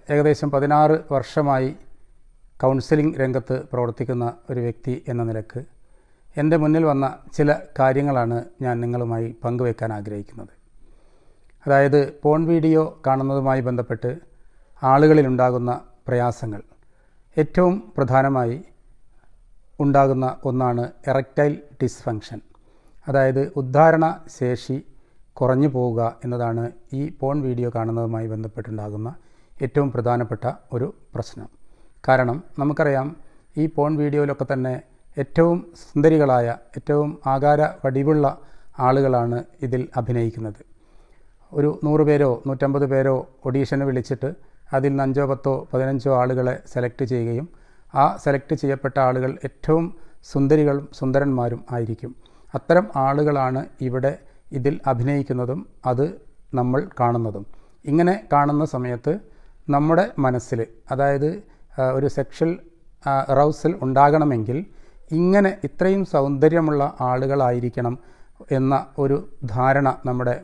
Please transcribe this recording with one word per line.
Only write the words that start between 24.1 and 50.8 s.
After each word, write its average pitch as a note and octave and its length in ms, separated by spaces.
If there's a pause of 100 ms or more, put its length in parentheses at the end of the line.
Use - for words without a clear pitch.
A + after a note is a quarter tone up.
ശേഷി B2 400 (640)
കുറഞ്ഞു C3 360
പോവുക B2 260 (240)
എന്നതാണ് A#2 400 (340)
ഈ - 20 (200)
പോൺ C#3 160 (100)
വീഡിയോ B2 300
കാണുന്നതുമായി A2+ 560
ബന്ധപ്പെട്ടുണ്ടാകുന്ന G#2+ 760 (560)
ഏറ്റവും C#3 300
പ്രധാനപ്പെട്ട A#2+ 500 (280)
ഒരു B2 160 (260)
പ്രശ്നം. - 340 (600)
കാരണം, B2+ 300 (200)
നമുക്കറിയാം, C#3+ 500 (540)
ഈ - 20 (120)
പോൺ D3+ 260
വീഡിയോയിലൊക്കെ C#3+ 500
തന്നെ C3 220 (480)
ഏറ്റവും E3+ 360 (220)
സുന്ദരികളായ, D3 680 (320)
ഏറ്റവും D3 320 (160)
ആകാര D3 360 (220)
വടിവുള്ള C#3 420 (600)
ആളുകളാണ് B2+ 520 (280)
ഇതിൽ B2 160 (180)
അഭിനയിക്കുന്നത്. A2+ 600 (880)
ഒരു D3 200 (140)
നൂറ് D3+ 240
പേരോ C#3+ 200 (160)
നൂറ്റമ്പത് C#3 460
പേരോ C3+ 240 (300)
ഓഡീഷന് C#3 440
വിളിച്ചിട്ട് B2+ 400 (460)
അതിൽ C#3 160
നിന്ന് C#3 140
അഞ്ചോ C3+ 260
പത്തോ C3 240 (160)
പതിനഞ്ചോ C3 480
ആളുകളെ B2+ 360 (180)
സെലക്ട് B2 380
ചെയ്യുകയും A#2+ 360 (540)
ആ - 20 (180)
സെലക്ട് C#3 380
ചെയ്യപ്പെട്ട C#3 360 (100)
ആളുകൾ B2+ 240 (160)
ഏറ്റവും D#3+ 400 (420)
സുന്ദരികളും C#3+ 560 (140)